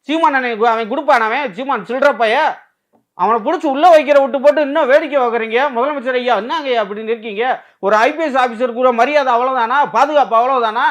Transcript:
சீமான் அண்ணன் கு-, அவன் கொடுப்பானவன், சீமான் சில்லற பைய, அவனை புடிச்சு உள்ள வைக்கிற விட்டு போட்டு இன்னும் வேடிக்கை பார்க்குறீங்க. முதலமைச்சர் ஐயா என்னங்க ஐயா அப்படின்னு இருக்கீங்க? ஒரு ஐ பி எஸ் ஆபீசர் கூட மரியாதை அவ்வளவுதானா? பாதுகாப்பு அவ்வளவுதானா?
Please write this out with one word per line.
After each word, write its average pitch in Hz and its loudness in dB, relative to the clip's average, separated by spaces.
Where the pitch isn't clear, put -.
சீமான் 311 -2
அண்ணன் 240 -2
கு-, 220 0
அவன் 226 0
கொடுப்பானவன், 262 0
சீமான் 233 -6
சில்லற 269 0
பைய, 240 0
அவனை 214 0
புடிச்சு 311 -4
உள்ள 311 4
வைக்கிற 285 4
விட்டு 269 -2
போட்டு 285 4
இன்னும் 285 0
வேடிக்கை 285 2
பார்க்குறீங்க. 226 -2
முதலமைச்சர் 262 -4
ஐயா 247 0
என்னங்க 269 -4
ஐயா 233 0
அப்படின்னு 208 -10
இருக்கீங்க? 220 -4
ஒரு 208 0
ஐ 254 2
பி 320 -4
எஸ் 277 -2
ஆபீசர் 247 -2
கூட 254 0
மரியாதை 254 2
அவ்வளவுதானா? 247 -2
பாதுகாப்பு 254 2
அவ்வளவுதானா? 240 0